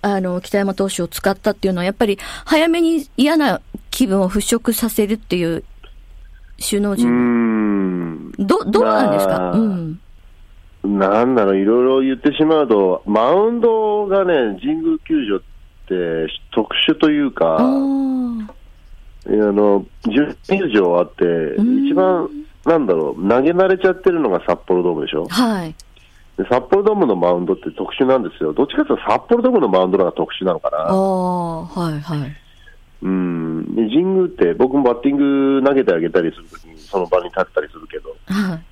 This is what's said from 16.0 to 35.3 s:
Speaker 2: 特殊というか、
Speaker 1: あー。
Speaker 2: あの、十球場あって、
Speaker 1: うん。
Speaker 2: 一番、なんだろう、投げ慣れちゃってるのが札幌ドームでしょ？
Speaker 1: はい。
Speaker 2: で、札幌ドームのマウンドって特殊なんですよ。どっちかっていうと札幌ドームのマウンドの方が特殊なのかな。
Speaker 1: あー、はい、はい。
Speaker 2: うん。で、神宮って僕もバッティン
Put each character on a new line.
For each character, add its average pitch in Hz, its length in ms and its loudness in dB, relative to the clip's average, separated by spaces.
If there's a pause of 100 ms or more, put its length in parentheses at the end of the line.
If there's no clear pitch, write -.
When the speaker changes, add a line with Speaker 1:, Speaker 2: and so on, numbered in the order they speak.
Speaker 2:
特 - 220 -2 (120)
殊 - 120 2
と 320 120 4
い 302 100 2
う 277 120 0
か、 165 240 0
Speaker 1:
あ 233 60 2
ー。 262 840 -2 (800)
Speaker 2:
あ 104 260 2
の、 101 320 2 (200)
十 127 300 0 (140)
球 190 220 -2
場 90 280 2
あ 90 60 2
っ - 100 -12
て、 90 100 -2
Speaker 1:
う 82 380 0
ん。 262 240 2
Speaker 2:
一 285 60 0
番、 185 360 2 (360)
な 165 140 4
ん 135 80 0
だ 90 80 2
ろ 76 240 -2
う、 92 100 -2
投 120 140 4
げ 156 80 2
慣 185 180 2
れ 190 80 2
ち 190 100 -2
ゃ 185 60 4
っ 180 40 -2
て 185 140 0
る 170 100 0
の 123 100 0
が 90 160 -2
札 87 140 0
幌 90 220 0
ド 87 100 0
ー - 20 -2
ム 76 100 -4
で - 60 -8
し - 40 -8
ょ？ 78 140 -4
Speaker 1:
は 202 380 -2
い。 156 80 -12 (640)
Speaker 2:
で、 98 100 -4
札 127 160 2
幌 196 180 2
ド 214 120 4
ー - 20 -2
ム 180 100 2
の 101 100 2
マ 87 160 2
ウ 87 100 0
ン - 20 -4
ド 95 80 0
っ 90 60 2
て - 140 -8
特 - 220 -10
殊 135 120 0
な 131 120 4
ん 120 40 0
で 85 160 -6
す - 40 -4
よ。 78 120 -2
ど 139 100 2
っ - 20 -2
ち - 80 -12
か 294 80 0
っ 294 40 0
て - 60 -2
い - 20 2
う - 40 -4
と - 80 -12
札 - 180 0
幌 240 180 2
ド 254 80 4
ー - 20 0
ム 220 80 4
の 127 80 2
マ 92 160 4
ウ 92 40 0
ン - 20 0
ド 95 80 2
の 95 60 4
方 85 60 2
が - 60 -12
特 - 180 -4
殊 95 120 -4
な 90 80 2
の 78 60 -6
か - 100 -4
な。 78 180 -4
Speaker 1:
あ - 20 -2
ー、 180 920 -2
は 165 100 -2
い、 151 100 -6
は 147 260 -6
い。 147 100 -12 (680)
Speaker 2:
う 92 60 -6
ん。 85 680 -4
で、 113 140 0
神 147 160 2
宮 190 200 0
っ 175 60 -4
て - 240 0
僕 131 240 0
も 139 60 0
バ 120 80 4
ッ - 40 0
テ 139 140 0
ィ 143 40 -2
ン 139 460 2